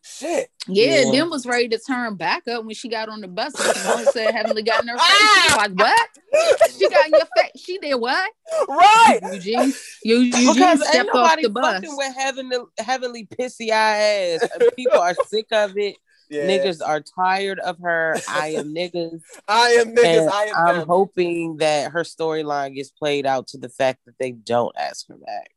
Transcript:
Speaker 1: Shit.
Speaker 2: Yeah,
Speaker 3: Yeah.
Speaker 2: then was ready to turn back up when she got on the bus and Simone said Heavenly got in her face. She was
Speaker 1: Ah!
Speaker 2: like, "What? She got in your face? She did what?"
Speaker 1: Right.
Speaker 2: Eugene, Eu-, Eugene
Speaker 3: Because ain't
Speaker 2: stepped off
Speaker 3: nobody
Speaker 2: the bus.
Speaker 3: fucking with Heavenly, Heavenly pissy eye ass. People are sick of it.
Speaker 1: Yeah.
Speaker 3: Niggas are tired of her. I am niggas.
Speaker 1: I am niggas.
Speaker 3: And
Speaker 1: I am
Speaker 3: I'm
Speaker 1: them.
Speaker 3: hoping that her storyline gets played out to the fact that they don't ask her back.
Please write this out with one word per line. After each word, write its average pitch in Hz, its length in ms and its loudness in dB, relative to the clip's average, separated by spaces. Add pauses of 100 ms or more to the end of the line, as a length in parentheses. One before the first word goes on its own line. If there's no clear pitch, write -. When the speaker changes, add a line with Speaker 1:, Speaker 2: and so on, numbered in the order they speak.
Speaker 1:
Shit. - 440 -8 (180)
Speaker 2:
Yeah, 254 380 2
Speaker 3:
Yeah. - 60 0
Speaker 2:
then 311 180 0
was 269 160 -8
ready 240 240 -2
to 220 100 -4
turn 240 360 -6
back 180 340 -4
up 233 160 -8
when 220 100 -12
she 233 140 -14
got 220 180 -6
on 214 140 -14
the 185 80 -14
bus 226 280 -8
and - 160 -2
Simone 220 340 -2
said 220 280 0
Heavenly 220 260 -4
got 214 200 -2
in 233 80 -12
her 240 80 -6
face. 330 100 4
She 392 400 6
was 302 60 2
Speaker 1:
Ah! - 60 2
Speaker 2:
like, 208 200 -2
"What? 415 300 2 (680)
She 392 120 2
got 554 180 4
in 311 60 -2
your 330 120 4 (120)
face? - 140 0 (120)
She 370 140 -10
did 294 180 -4
what?" 294 340 -2 (380)
Speaker 1:
Right. 415 520 6 (120)
Speaker 2:
Eugene, 226 420 -2 (300)
Eu-, 226 140 4
Eugene 247 360 4
Speaker 3:
Because 320 280 6
ain't - 20 -2
Speaker 2:
stepped 302 280 2
off 294 40 0
Speaker 3:
nobody 320 280 4
Speaker 2:
the 320 80 0
bus. 247 240 0
Speaker 3:
fucking 285 200 -10
with 269 200 -6
Heavenly, 262 420 -6 (220)
Heavenly 240 480 -8
pissy 233 440 -6
eye 214 640 2
ass. 226 140 -2 (260)
People 254 240 2
are 175 160 0 (120)
sick 220 260 -6
of 208 240 -2
it. 202 180 -4 (340)
Speaker 1:
Yeah. 147 200 -4
Speaker 3:
Niggas 185 360 -2
are 151 140 -2
tired 190 600 -4
of 175 200 -8
her. 165 380 -2 (100)
I 151 220 -4
am 151 260 -6
niggas. 170 460 -6 (260)
Speaker 1:
I 233 220 4
am 233 260 2
niggas. 240 100 6
Speaker 3:
And 160 240 4
Speaker 1:
I 202 180 -2
am 208 80 -8 (120)
Speaker 3:
I'm 180 120 2
Speaker 1:
them. 156 100 -6
Speaker 3:
hoping 170 680 -2
that 147 360 0
her 170 100 -2
storyline 147 720 -6
gets 135 160 -10
played 143 340 -4
out 135 240 -2
to 139 80 -18
the 123 120 -14
fact 131 360 -2
that 120 140 -20
they 131 120 -4
don't 117 460 -2
ask - 300 -8
her 90 80 -20
back. - 420 -14